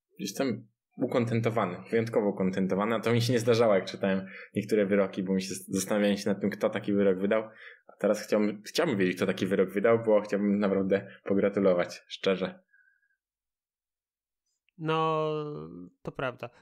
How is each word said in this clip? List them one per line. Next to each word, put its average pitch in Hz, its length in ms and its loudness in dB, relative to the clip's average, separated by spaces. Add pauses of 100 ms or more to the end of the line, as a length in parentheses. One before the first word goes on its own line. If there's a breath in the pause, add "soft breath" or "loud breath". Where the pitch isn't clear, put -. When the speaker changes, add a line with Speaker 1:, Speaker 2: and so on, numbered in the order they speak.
(180)
Speaker 1:
jestem 110 480 -6 (300)
ukontentowany, 117 800 0 (140)
wyjątkowo 113 380 0
ukontentowany, 95 640 0
a 107 60 -2
to 113 120 0
mi 117 100 2
się 123 100 0
nie 123 60 2
zdarzało, 117 360 4
jak 92 100 2
czytałem 95 420 -2 (280 loud breath)
niektóre 104 320 2
wyroki, 98 360 0
bo 95 120 0
mi 92 80 0
się 92 120 -8
z-, - 120 -12
zastanawiałem 101 500 0
się 107 120 -4
nad 98 120 -2
tym, 101 100 0
kto 104 200 -2
taki 101 220 -2
wyrok 98 260 4
wydał, 107 240 0 (440 loud breath)
a - 120 -20
teraz 101 280 0
chciałbym, 107 400 0
chciałbym 151 300 -2
wiedzieć, 92 200 2
kto 101 100 0
taki 95 200 -2
wyrok 92 240 2
wydał, 113 360 2
bo 107 140 6
chciałbym 101 380 0
naprawdę 98 520 0 (140 loud breath)
pogratulować, 98 840 2
szczerze. 92 540 -4 (2250 soft breath)
Speaker 2:
No, 160 500 0 (720)
to 160 100 -10
prawda. 120 380 -8 (120)